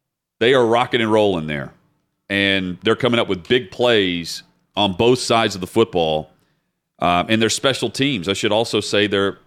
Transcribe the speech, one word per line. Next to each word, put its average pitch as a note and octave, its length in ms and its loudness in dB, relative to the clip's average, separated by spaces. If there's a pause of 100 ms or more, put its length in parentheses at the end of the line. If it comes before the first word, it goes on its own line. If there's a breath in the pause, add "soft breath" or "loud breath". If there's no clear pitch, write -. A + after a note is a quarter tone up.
(400)
they B2 140 4
are B2 120 4
rocking A#2+ 340 0
and A2 120 0
rolling G2+ 340 2
there, C#2+ 260 -8 (560)
and G2 540 -2
they're A2 140 2
coming A#2+ 240 0
up F#2+ 80 -2
with F2+ 180 -6
big B2 240 0
plays G2 720 0 (320)
on G2+ 200 0
both A#2+ 260 4
sides A2+ 340 0
of F#2+ 60 -10
the F#2 80 -8
football. E2 600 0 (720)
Um, F2 280 0
and A2 100 2
their A2+ 80 2
special B2+ 400 -2
teams, A#2 400 -4
I G2 60 0
should G2 180 -2
also A2+ 280 0
say, G#2 260 0
they're, G2 400 -2